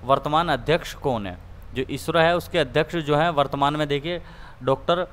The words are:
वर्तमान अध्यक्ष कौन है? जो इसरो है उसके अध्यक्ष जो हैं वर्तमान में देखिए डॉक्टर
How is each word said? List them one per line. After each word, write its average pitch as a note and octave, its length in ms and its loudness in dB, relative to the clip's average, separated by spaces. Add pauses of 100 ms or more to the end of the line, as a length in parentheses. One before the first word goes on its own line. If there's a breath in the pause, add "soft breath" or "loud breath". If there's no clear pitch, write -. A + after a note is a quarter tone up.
वर्तमान D3 460 2
अध्यक्ष D3 460 0
कौन A#2 320 -2
है? F2+ 100 -8 (360)
जो B2 120 -2
इसरो D#3 340 0
है E3 180 6
उसके E3+ 220 -2
अध्यक्ष D3 380 0
जो D3+ 180 0
हैं D#3 160 4
वर्तमान C#3+ 440 2
में D3+ 120 0
देखिए D3 340 -4 (420 loud breath)
डॉक्टर D3+ 500 2